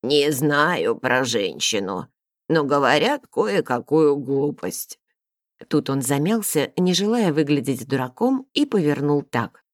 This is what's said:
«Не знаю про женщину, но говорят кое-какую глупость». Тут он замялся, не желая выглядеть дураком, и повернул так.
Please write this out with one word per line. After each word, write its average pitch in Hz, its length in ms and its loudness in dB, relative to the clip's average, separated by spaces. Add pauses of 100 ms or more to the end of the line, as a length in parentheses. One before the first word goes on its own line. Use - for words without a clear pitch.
«Не 143 300 2
знаю 147 640 2
про 127 280 0
женщину, 98 840 -4 (400)
но 156 160 2
говорят 143 640 2
кое-какую 151 880 0
глупость». 139 840 -6 (720)
Тут 147 220 0
он 139 120 -2
замялся, 151 760 0
не 180 160 2
желая 202 400 2
выглядеть 139 540 0
дураком, 139 680 -2
и 285 140 0
повернул 147 560 0
так. - 520 -6